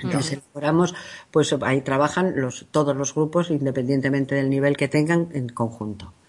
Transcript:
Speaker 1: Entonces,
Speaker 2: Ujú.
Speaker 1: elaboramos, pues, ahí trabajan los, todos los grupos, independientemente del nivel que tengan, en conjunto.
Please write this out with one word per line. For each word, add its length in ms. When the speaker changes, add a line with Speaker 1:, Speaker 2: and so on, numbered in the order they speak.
Speaker 1:
Entonces, 360
Speaker 2:
Ujú. 160
Speaker 1:
elaboramos, 400
pues, 320
ahí 200
trabajan 580
los, 300
todos 260
los 180
grupos, 360
independientemente 840
del 140
nivel 280
que 120
tengan, 440
en 180
conjunto. 640